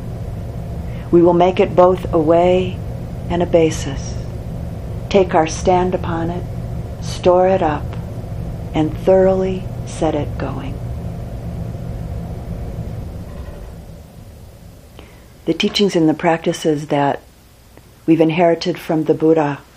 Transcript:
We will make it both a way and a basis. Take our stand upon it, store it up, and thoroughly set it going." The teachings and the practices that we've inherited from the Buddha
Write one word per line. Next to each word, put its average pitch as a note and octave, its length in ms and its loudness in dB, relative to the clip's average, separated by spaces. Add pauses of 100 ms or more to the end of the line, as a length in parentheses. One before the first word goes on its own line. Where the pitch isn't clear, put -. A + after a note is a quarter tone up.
(1120)
We E3+ 120 8
will F3 100 8
make F3 280 4
it F3 160 0
both F3+ 360 6
a E3+ 60 2
way F3+ 580 4 (540)
and F3 120 0
a E3+ 40 2
basis. D#3+ 680 2 (960)
Take F#3+ 260 4
our E3 120 4
stand F3+ 480 2
upon E3+ 360 -4
it, F3+ 140 -6 (560)
store F#3 480 4
it F#3+ 140 2
up, D3 240 -2 (880)
and D3+ 220 0
thoroughly F#3+ 680 2 (220)
set D#3 280 -2
it D3 220 -4
going." C3 380 -6 (4000)
The D#3+ 80 -2
teachings G3+ 420 0
and D#3+ 120 4
the D3+ 60 4
practices E3 760 0
that C#3+ 320 0 (840)
we've D#3+ 140 6
inherited E3 580 2
from D#3 260 -2
the D3+ 100 4
Buddha D3+ 460 2 (160)